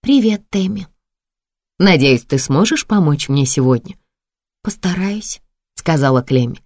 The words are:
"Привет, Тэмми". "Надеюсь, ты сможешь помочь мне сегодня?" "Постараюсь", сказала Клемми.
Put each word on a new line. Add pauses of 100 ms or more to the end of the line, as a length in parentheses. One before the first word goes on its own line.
"Привет,
Тэмми". (880)
"Надеюсь,
ты
сможешь
помочь
мне
сегодня?" (680)
"Постараюсь", (320)
сказала
Клемми.